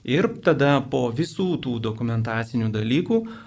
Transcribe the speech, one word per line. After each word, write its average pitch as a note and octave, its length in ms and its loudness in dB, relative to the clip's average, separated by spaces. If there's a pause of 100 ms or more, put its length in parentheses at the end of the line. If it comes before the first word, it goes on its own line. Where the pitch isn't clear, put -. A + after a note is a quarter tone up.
Ir D#3 260 2 (160)
tada C#3+ 380 4
po B2+ 320 0
visų E3+ 480 -2
tų A#2+ 200 -4
dokumentacinių A2+ 920 -2
dalykų C3 480 2 (260)